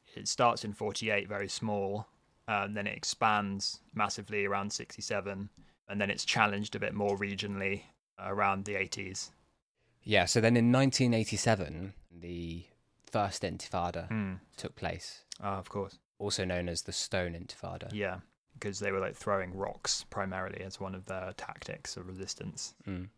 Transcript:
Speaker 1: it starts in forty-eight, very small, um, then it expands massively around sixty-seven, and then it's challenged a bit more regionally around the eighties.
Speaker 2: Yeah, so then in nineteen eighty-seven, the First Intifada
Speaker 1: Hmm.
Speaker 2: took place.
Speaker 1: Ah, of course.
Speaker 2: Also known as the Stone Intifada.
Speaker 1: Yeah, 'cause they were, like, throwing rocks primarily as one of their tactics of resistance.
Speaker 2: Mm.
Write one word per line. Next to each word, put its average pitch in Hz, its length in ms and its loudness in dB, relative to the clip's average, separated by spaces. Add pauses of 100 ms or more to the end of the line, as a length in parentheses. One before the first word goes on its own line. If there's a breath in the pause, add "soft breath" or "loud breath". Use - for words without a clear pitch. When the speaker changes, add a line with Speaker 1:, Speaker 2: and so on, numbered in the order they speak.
(140)
Speaker 1:
it 104 140 -6
starts 117 360 6
in 104 100 -4
forty-eight, 104 520 0
very 101 220 -4
small, 104 580 -2 (400)
um, 101 280 2
then 101 120 -2
it 104 80 -4
expands 104 880 2 (140)
massively 104 500 0
around 98 260 0
sixty-seven, 101 760 -4 (400 soft breath)
and 104 100 -4
then 101 120 2
it's - 160 -2
challenged 104 500 2
a - 20 -4
bit 104 140 -2
more 101 240 2
regionally 98 680 -2 (340)
around 98 480 2
the 104 80 -4
eighties. 95 560 -4 (720)
Speaker 2:
Yeah, 98 240 6
so 110 160 6
then 120 160 8
in 117 120 8
nineteen 127 440 6
eighty-seven, 98 800 2 (160)
the 85 560 -8 (440)
First 101 340 0
Intifada 87 640 -2
Speaker 1:
Hmm. 104 260 -2 (240)
Speaker 2:
took - 180 -8
place. - 480 -6 (160)
Speaker 1:
Ah, 101 180 -2
of 92 120 -10
course. 98 280 -6 (200)
Speaker 2:
Also 101 260 0
known 90 240 0
as 82 140 -2
the 92 100 -8
Stone 90 400 0
Intifada. - 640 -10
Speaker 1:
Yeah, 95 260 -2 (400)
'cause 101 180 -4
they 98 140 0
were, 95 80 2
like, 95 160 -2
throwing 95 400 0
rocks - 540 -2
primarily 95 500 -4
as 98 180 -10
one 95 160 -6
of 95 120 -10
their 92 320 -6
tactics - 580 -10
of 92 100 -10
resistance. - 680 -8 (120)
Speaker 2:
Mm. 92 320 -4